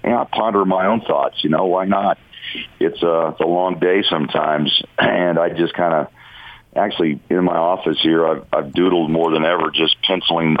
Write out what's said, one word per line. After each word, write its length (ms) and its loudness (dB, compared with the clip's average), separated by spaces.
you 80 -2
know, 200 0
ponder 320 0
my 220 0
own 160 0
thoughts, 420 -2
you 60 0
know, 160 0
why 200 0
not? 340 0
It's 240 -2
a, 280 2
it's 100 -6
a 60 0
long 320 0
day 280 2
sometimes, 720 0
and 400 0
I 120 2
just 240 -2
kinda, 360 0
actually, 460 0
in 140 2
my 140 0
office 440 0
here, 240 4
I've, 280 -2
I've 140 0
doodled 420 0
more 220 0
than 120 0
ever, 280 0
just 300 -2
penciling 600 0